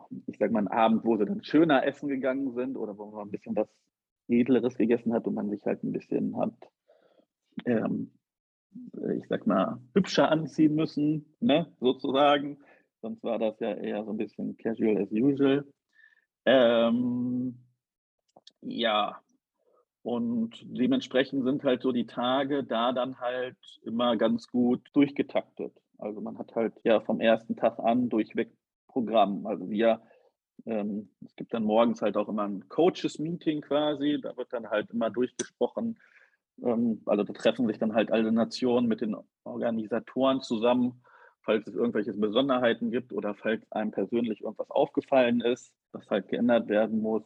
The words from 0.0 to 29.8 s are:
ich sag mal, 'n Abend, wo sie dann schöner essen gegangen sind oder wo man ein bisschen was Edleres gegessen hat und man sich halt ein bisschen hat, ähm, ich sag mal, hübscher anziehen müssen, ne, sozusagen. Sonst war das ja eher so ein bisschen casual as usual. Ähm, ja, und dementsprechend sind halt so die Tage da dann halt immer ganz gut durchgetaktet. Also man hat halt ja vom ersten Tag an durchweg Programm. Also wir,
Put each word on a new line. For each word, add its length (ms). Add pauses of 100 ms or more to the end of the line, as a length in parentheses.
ich 100
sag 160
mal, 80
'n 80
Abend, 380
wo 100
sie 80
dann 180
schöner 420
essen 240
gegangen 440
sind 240
oder 220
wo 80
man 200
ein 40
bisschen 260
was 120 (600)
Edleres 480
gegessen 380
hat 120
und 80
man 140
sich 160
halt 180
ein 100
bisschen 440
hat, 160 (1120)
ähm, 480 (1080)
ich 100
sag 180
mal, 340 (140)
hübscher 360
anziehen 440
müssen, 640
ne, 400
sozusagen. 800 (420)
Sonst 240
war 140
das 220
ja 120
eher 320
so 60
ein 80
bisschen 400
casual 400
as 120
usual. 540 (800)
Ähm, 1120 (1000)
ja, 640 (800)
und 600
dementsprechend 800
sind 200
halt 160
so 100
die 160
Tage 580
da 280
dann 260
halt 380 (260)
immer 360
ganz 300
gut 440
durchgetaktet. 800 (260)
Also 220
man 160
hat 180
halt 200 (100)
ja 160
vom 200
ersten 360
Tag 220
an 320
durchweg 420 (340)
Programm. 600
Also 240
wir, 320 (640)